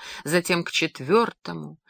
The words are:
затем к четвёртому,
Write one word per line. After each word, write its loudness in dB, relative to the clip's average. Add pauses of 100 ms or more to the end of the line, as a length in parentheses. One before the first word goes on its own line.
(240)
затем 2
к -10
четвёртому, 0 (120)